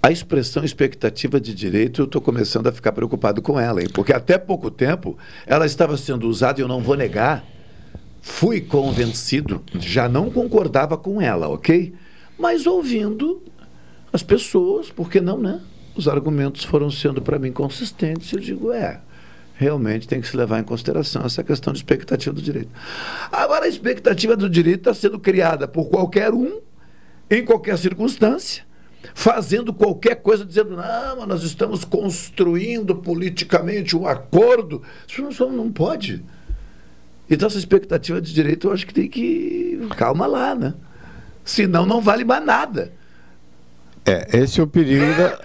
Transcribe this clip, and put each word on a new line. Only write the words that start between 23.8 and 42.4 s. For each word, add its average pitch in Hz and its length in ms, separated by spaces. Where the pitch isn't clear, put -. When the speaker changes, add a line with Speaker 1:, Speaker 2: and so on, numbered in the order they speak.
Speaker 1:
do 202 140
direito 170 360
tá 233 100
sendo 208 240
criada 160 500
por 160 220
qualquer 190 420
um, 277 260
em 233 140
qualquer 214 320
circunstância, 220 880
fazendo 226 580
qualquer 214 440
coisa, 208 280
dizendo, 185 320
"Não, 240 440
mas 220 60
nós 180 160
estamos 190 420
construindo 190 1080
politicamente 175 1040
um 175 100
acordo." 185 760
Isso 269 380
não, 262 40
não 226 220
pode. 214 500
Então, 175 160
essa 202 100
expectativa 180 640
de 160 140
direito, 156 340
eu 196 40
acho 190 140
que - 60
tem - 160
que, 339 720
calma 147 300
lá, 277 280
né? 143 200
Senão, 185 440
não 226 160
vale 214 220
mais 262 200